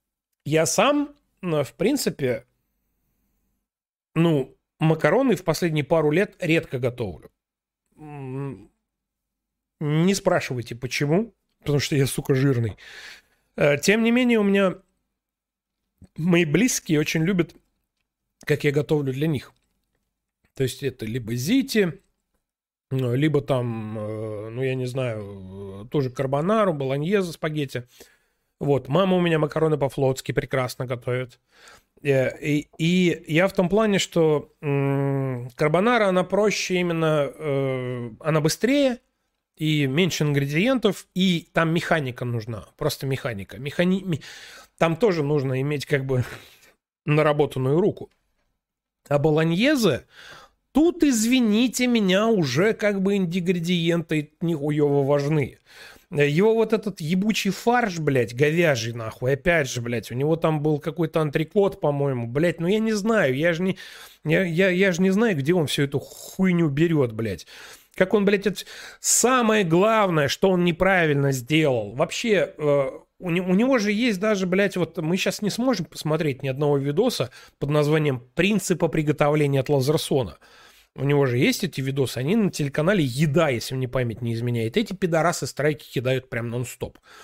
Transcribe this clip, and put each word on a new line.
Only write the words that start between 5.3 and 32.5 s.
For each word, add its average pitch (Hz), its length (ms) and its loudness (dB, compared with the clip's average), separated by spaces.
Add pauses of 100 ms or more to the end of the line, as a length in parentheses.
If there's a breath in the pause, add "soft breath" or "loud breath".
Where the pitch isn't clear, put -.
в - 80 -16
последние 156 400 -2
пару 156 260 2
лет 196 300 0
редко 160 360 -2
готовлю. 120 540 -6 (640)
М, 139 720 -12 (1120)
не 160 340 2
спрашивайте, 143 640 -4
почему, 147 580 -2 (260)
потому 143 200 -2
что - 160 -2
я, 135 100 2
сука, 131 300 -2
жирный. 120 400 0 (800 loud breath)
Э, 147 220 2
тем 208 260 2
не 233 80 2
менее, 240 280 4
у 208 40 2
меня 196 320 2 (1400)
мои 175 260 4
близкие 165 560 2
очень 160 240 0
любят, 175 320 0 (880)
как 143 200 0
я 147 80 2
готовлю 143 400 0
для 139 140 -2
них. 147 260 -4 (1000)
То 135 80 -2
есть 131 200 -4
это 120 220 -6
либо 113 300 -6
зити, 202 640 0 (920)
э, 127 240 -2
либо 147 260 2
там, 113 560 -4
э, 107 520 -8
ну, 120 120 -8
я 131 140 -2
не 127 100 -4
знаю, 101 1000 -8
э, - 40 -16
тоже 131 220 -2
карбонару, 165 600 0
болоньезе, 151 580 -2
спагетти. 147 560 -6 (720 soft breath)
Вот, 143 280 0
мама 185 300 2
у 180 40 2
меня 165 180 2
макароны 156 380 0
по-флотски 135 540 -2
прекрасно 127 540 -4
готовит. 123 540 -6 (640 soft breath)
Э, 135 360 2
и, 151 280 -2 (100)